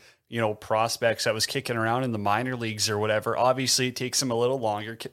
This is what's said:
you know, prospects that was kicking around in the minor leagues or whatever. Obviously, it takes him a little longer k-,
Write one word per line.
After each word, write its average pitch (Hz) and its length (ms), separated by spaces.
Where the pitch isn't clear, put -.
you 117 120
know, 107 120
prospects 113 680
that 113 100
was 110 120
kicking 131 320
around 117 260
in 127 80
the 110 60
minor 113 400
leagues 113 320
or 104 80
whatever. 107 400
Obviously, 127 500
it 123 80
takes 127 260
him 131 80
a 117 60
little 127 240
longer 110 380
k-, - 160